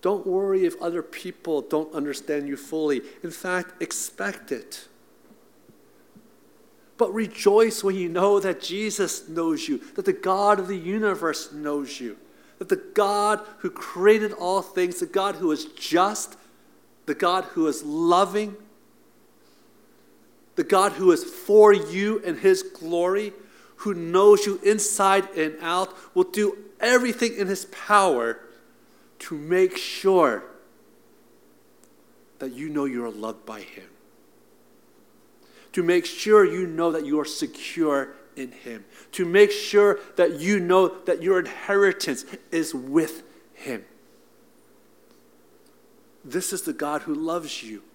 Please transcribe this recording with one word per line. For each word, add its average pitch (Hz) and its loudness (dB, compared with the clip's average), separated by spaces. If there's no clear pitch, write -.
Don't 185 -2
worry 190 0
if 170 -2
other 170 -4
people - -6
don't 156 -4
understand 147 -6
you 139 -8
fully. 147 -2
In 170 -10
fact, 180 -8
expect - -8
it. - -12
But 226 0
rejoice 220 2
when 190 0
you 180 -4
know 190 2
that 190 -4
Jesus 196 -6
knows 160 -2
you, 135 -2
that 196 -6
the 190 0
God 196 2
of 185 -6
the 196 -6
universe 175 -4
knows 147 -8
you, 113 -12
that 175 -12
the - -2
God 208 0
who 180 -6
created 208 2
all 185 -2
things, 180 -4
the 175 -4
God 196 -2
who 160 0
is - -6
just, - -2
the 147 -4
God 180 0
who 165 -2
is 147 -4
loving, 180 0
the 170 -2
God 196 4
who 175 4
is - 0
for 214 8
you 202 0
in 170 -6
his 185 4
glory, 180 -4
who 208 -4
knows 190 6
you 196 -4
inside 196 2
and 156 -2
out, 180 -4
will 180 4
do 202 -2
everything 240 2
in 202 -2
his 185 -6
power 151 2
to - -10
make 180 0
sure 165 2
that 131 -8
you 139 -12
know 147 -4
you 123 -4
are 117 -6
loved 107 -10
by 107 -14
him, - -20
to 185 -2
make 175 2
sure 214 6
you 180 0
know 165 0
that 156 -4
you 143 0
are 143 -4
secure 143 -4
in 127 -12
him, 113 -16
to 185 -2
make 196 6
sure 202 2
that 170 2
you 196 0
know 180 4
that 170 -2
your 185 2
inheritance 180 -2
is 165 -4
with 139 -2
him. 117 -12
This 156 -6
is 185 -8
the 160 -6
God 147 -6
who 160 -6
loves 160 -6
you. 107 -14